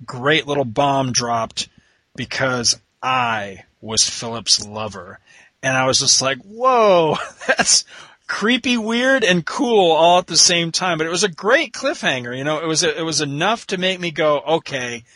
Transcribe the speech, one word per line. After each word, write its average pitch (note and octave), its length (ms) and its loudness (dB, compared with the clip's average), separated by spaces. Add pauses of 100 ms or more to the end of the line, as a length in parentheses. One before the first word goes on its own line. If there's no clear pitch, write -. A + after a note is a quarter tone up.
great C3 420 0
little C#3+ 180 0
bomb C3+ 480 0
dropped, A#2 560 -4 (480)
"Because B2 640 -2 (240)
I A2+ 640 -2 (160)
was A2 280 -2
Philip's A2+ 580 -4
lover." G2+ 540 -12 (420)
And C3 140 -2
I C3 100 0
was C3 140 2
just C3 200 2
like, C3+ 180 -2
"Whoa, G#3 800 2 (140)
<laughs> - 160 -18
that's - 380 2 (420)
creepy, A#3+ 500 0
weird, A#3 480 2
and F3 220 2
cool G#3+ 460 4
all E3+ 260 6
at F#3 80 -2
the E3 100 -4
same E3+ 360 4
time." F3 260 -2
But D#3 80 -2
it E3 40 -6
was F3+ 140 -2
a G3+ 40 2
great A#3 440 0
cliffhanger, B2+ 640 -4
you C3+ 80 -6
know, D3+ 140 0
it E3 80 -6
was, D#3 160 0
it D#3 220 -2
was D#3 160 -2
enough D#3 480 -2
to G3+ 100 -4
make F#3 220 -2
me F3 100 -4
go, D3+ 300 0
"Okay, B2+ 640 -4 (120)